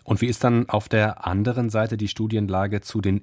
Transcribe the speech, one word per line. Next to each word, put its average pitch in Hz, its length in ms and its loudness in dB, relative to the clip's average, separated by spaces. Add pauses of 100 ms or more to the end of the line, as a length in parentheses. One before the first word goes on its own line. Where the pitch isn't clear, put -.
Und - 180 0
wie 117 60 2
ist 120 160 -2
dann 120 260 4
auf - 200 -2
der 107 360 0
anderen 113 460 0
Seite 110 260 0
die 107 100 -2
Studienlage 101 720 -2
zu - 200 -4
den 98 220 2